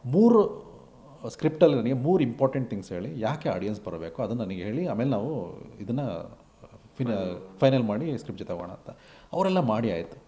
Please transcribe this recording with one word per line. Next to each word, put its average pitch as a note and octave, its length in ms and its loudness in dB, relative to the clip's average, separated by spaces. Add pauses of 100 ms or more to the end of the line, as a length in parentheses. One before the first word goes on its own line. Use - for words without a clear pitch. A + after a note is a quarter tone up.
ಮೂರು G#3+ 580 6 (640)
ಸ್ಕ್ರಿಪ್ಟಲ್ಲಿ D#3 480 4
ನನಗೆ A#2+ 160 0
ಮೂರು D3+ 300 4
ಇಂಪಾರ್ಟೆಂಟ್ C3 480 0
ಥಿಂಗ್ಸ್ G2 220 -6
ಹೇಳಿ, F#2 280 -6
ಯಾಕೆ C#3 280 -2
ಆಡಿಯನ್ಸ್ G2 360 -4
ಬರಬೇಕು E2 380 -8
ಅದನ್ನು A#2 220 -4
ನನಗೆ F#2 200 -6
ಹೇಳಿ, C3+ 220 -4
ಆಮೇಲೆ B2 240 0
ನಾವು G#2+ 480 -4 (220)
ಇದನ್ನು A2 580 -6 (600)
ಫಿನ-, F#2+ 600 -4
ಫೈನಲ್ C3+ 240 6
ಮಾಡಿ A2+ 360 -2
ಸ್ಕ್ರಿಪ್ಟ್ F#2 200 -10
ಜೊತೆ F#2+ 140 -8
ಹೋಗೋಣ F2 160 -8
ಅಂತ. - 220 -16 (420)
ಅವರೆಲ್ಲ F#3 280 2
ಮಾಡಿ A2+ 320 2
ಆಯಿತು. E2 360 -8